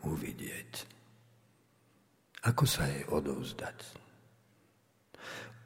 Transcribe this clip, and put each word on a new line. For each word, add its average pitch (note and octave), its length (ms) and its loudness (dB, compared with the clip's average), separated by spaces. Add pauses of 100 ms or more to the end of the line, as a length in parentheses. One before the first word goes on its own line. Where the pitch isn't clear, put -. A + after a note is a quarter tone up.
uvidieť? - 680 -4 (1700)
Ako A#2+ 240 8
sa - 160 4
jej C#2 240 0
odovzdať? - 680 0 (1900)